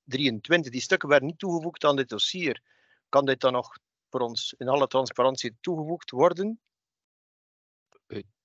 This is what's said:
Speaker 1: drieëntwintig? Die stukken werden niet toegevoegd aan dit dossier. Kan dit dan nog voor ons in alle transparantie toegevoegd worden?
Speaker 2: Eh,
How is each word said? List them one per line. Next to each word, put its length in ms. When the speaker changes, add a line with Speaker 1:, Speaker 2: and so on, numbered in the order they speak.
Speaker 1:
drieëntwintig? 680
Die 100
stukken 280
werden 180
niet 120
toegevoegd 440
aan 120
dit 140
dossier. 520
Kan 160
dit 140
dan 140
nog 160
voor 120
ons 360
in 100
alle 200
transparantie 760
toegevoegd 500
worden? 480
Speaker 2:
Eh, 140